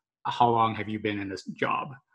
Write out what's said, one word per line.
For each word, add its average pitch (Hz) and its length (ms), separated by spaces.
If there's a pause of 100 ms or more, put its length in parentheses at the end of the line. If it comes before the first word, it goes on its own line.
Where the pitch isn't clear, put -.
(280)
how 120 220
long 113 260
have 101 120
you 107 120
been 104 180
in 98 120
this 95 160
job. - 500 (200)